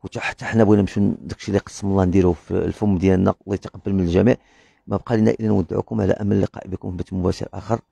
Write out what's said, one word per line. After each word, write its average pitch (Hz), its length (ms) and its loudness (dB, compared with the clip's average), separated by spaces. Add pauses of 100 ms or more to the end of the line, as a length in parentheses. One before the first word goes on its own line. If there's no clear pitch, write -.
وحتى - 420 -10
حنا 113 180 2
بغينا 104 180 6
نمشيو 101 400 0
داكشي - 260 -12
اللي 101 120 0
قسم - 280 -10
الله 98 180 2
نديروه 90 280 4
في - 180 -8
الفم 92 460 0
ديالنا، 95 360 4 (120)
الله 98 100 -4
يتقبل - 380 -8
من 95 60 0
الجميع. 92 360 4 (520)
ما 101 100 -4
بقى - 200 -4
لنا 110 140 4
الا 110 160 -4
نودعكم 101 540 -2
على 95 120 2
امل 101 220 0
اللقاء - 320 -2
بكم 92 240 -10
في 87 60 -10
بث 92 160 -8
مباشر 90 400 -2
اخر. 104 260 -6 (120)